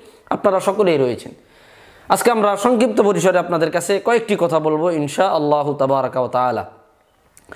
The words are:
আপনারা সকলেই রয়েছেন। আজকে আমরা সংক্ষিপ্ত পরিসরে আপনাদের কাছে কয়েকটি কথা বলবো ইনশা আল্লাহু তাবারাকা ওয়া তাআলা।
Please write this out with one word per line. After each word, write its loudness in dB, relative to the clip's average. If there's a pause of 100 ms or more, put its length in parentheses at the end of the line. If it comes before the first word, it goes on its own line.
(300)
আপনারা 0
সকলেই 2
রয়েছেন। -2 (760)
আজকে 2
আমরা 0
সংক্ষিপ্ত 2
পরিসরে 2
আপনাদের -2
কাছে -2
কয়েকটি 0
কথা 0
বলবো 0
ইনশা -2
আল্লাহু 0
তাবারাকা 0
ওয়া -2
তাআলা। -2 (880)